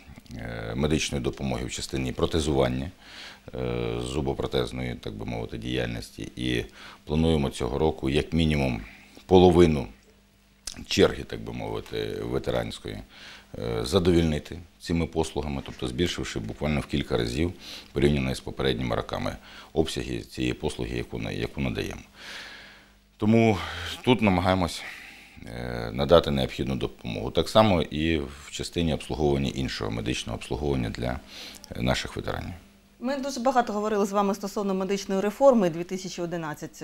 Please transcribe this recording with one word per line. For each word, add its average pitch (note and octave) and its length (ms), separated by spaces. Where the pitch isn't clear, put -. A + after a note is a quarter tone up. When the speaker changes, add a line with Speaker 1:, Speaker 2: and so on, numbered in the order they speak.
Speaker 1:
е, - 380
медичної C#2+ 500
допомоги B1+ 400
в A#1+ 60
частині C2 420
протезування, C#2 800
е, A#1+ 460
зубопротезної, B1+ 960
так - 200
би G#2 120
мовити, A2+ 320
діяльності. A#2 760
І B1 280
плануємо D#2 460
цього B1+ 280
року D2+ 320
як C#2+ 220
мінімум D2 480
половину E2+ 600
черги, - 380
так A1+ 160
би A1+ 120
мовити, G#1+ 680
ветеранської, A#1 760
е, A1+ 260
задовільнити E2 720
цими E2+ 260
послугами, D2 600
тобто - 220
збільшивши C2 520
буквально C#2 400
в - 60
кілька C2+ 300
разів B1+ 360
порівняно C2+ 420
з - 60
попередніми B1 560
роками - 400
обсяги B1+ 480
цієї B1 340
послуги, B1 420
яку A#1 220
на-, A1 140
яку A1 280
надаємо. G#1 400
Тому A2 420
тут B2 200
намагаємось, F#2 600
е, A#1+ 460
надати D2 380
необхідну C2 460
допомогу. A#1+ 540
Так - 180
само G#2 340
і D#2 360
в C#2+ 320
частині D#2+ 440
обслуговування C#2 600
іншого, A#1 360
медичного A1+ 480
обслуговування C2+ 520
для, B1 300
е, A#1 60
наших - 340
ветеранів. - 380
Speaker 2:
Ми C4+ 160
дуже C4+ 240
багато A#3+ 320
говорили G#3 340
з F#3+ 60
вами G3 220
стосовно G3 400
медичної F#3+ 460
реформи G#3 500
дві E3+ 140
тисячі F#3 380
одинадцять. D#3+ 600